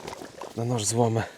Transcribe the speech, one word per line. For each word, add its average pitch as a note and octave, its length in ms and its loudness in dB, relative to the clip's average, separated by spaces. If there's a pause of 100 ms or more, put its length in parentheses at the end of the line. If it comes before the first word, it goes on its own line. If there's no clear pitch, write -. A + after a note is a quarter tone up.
(560)
на A#2 100 -2
наш A#2 200 0
з A2 80 0
вами A2+ 300 4 (140)